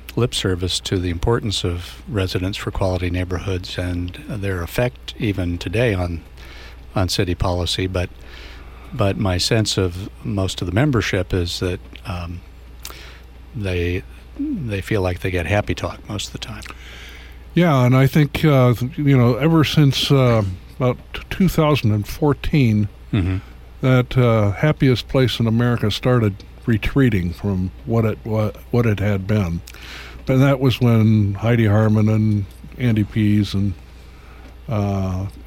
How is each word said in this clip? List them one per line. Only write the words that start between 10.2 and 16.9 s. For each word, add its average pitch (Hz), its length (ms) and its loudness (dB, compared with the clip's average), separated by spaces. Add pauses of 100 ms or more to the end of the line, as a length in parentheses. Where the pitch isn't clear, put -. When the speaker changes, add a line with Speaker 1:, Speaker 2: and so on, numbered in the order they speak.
Speaker 1:
most 98 380 -4
of 92 60 -6
the 85 60 -4
membership 107 600 0
is 87 260 -2
that, 92 200 -4 (260)
um, 87 360 -10 (1120)
they, 90 480 -2 (360)
they 156 420 -4
feel 107 200 -2
like 90 200 -2
they 92 100 -4
get 87 160 -2
happy 101 280 0
talk - 320 -10
most - 200 -8
of - 60 -16
the - 60 -12
time. 107 240 -14 (880)